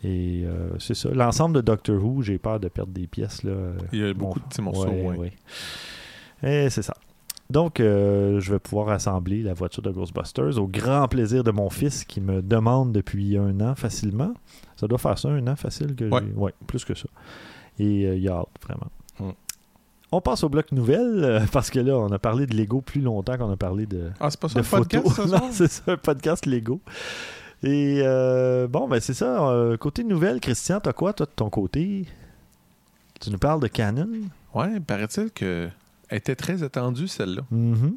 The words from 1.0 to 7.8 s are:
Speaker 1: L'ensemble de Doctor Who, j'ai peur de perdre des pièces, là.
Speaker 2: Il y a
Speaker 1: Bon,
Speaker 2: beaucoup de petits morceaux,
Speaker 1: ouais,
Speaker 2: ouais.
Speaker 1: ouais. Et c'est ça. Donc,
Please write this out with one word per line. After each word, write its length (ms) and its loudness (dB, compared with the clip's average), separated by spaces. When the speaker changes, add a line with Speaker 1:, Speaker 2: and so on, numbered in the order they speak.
Speaker 1:
L'ensemble 480 2
de 40 4
Doctor 400 2
Who, 200 0
j'ai 160 0
peur 240 -2
de 80 -4
perdre 240 -6
des 140 -6
pièces, 360 -6
là. 80 -4
Speaker 2:
Il 80 -2
y 100 0
a 40 -2
Speaker 1:
Bon, 160 -4
Speaker 2:
beaucoup 100 -4
de 60 -12
petits 160 -6
morceaux, 280 0
Speaker 1:
ouais, 280 -2
Speaker 2:
ouais. 140 -4
Speaker 1:
ouais. 220 2
Et 40 4
c'est 120 -2
ça. 140 -6
Donc, 300 2